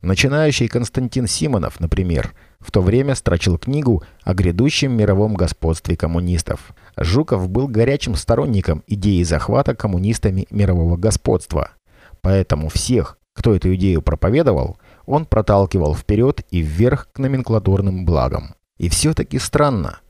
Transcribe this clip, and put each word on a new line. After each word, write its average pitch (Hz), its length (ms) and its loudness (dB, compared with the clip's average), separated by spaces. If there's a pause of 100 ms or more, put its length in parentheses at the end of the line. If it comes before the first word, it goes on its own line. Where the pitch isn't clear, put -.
Начинающий 135 640 2
Константин 123 600 -2
Симонов, 127 520 -2
например, 85 540 0 (260)
в - 120 -18
то 101 100 2
время 127 340 2
строчил - 420 0
книгу 127 460 0 (200)
о 92 100 -2
грядущем 98 580 0
мировом 107 440 2
господстве 82 600 -2
коммунистов. 85 760 -4 (240)
Жуков 92 540 0
был 123 180 -2
горячим 117 480 0
сторонником 113 720 0
идеи 98 360 2
захвата 107 520 0
коммунистами 98 720 -2
мирового 87 480 2
господства. - 760 -2 (500)
Поэтому 87 480 0
всех, - 480 -2 (160)
кто 110 220 2
эту 92 200 0
идею 90 260 2
проповедовал, 90 760 0 (280)
он 151 200 -2
проталкивал 98 680 2
вперёд 117 460 0 (100)
и 87 100 0
вверх 98 500 0
к - 80 -16
номенклатурным 98 840 0
благам. 69 500 -2 (220)
И - 120 -2
всё-таки - 500 -2
странно. 131 600 0 (100)